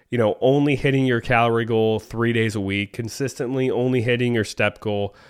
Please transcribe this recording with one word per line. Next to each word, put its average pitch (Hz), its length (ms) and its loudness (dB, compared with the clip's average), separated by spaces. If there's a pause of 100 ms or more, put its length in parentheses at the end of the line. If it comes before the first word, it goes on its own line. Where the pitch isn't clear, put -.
you 120 80 -2
know, 107 240 2
only 143 340 4
hitting 135 300 2
your 120 160 0
calorie 117 440 2
goal 110 340 0
three 117 340 -2
days 110 220 0
a 104 60 -2
week, 98 320 -4
consistently 127 760 -4
only 127 300 0
hitting 120 340 0
your 110 80 0
step - 360 -4
goal, 101 360 -4 (140)